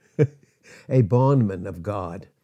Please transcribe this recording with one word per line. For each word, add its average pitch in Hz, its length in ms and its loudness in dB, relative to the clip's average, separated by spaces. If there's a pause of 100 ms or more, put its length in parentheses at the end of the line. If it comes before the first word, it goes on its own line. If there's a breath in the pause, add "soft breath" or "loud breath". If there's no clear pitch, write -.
(180)
<laughs> 147 100 4 (600 loud breath)
a 131 120 4
bondman 117 640 2
of 85 160 -12
God. 92 460 -8 (160)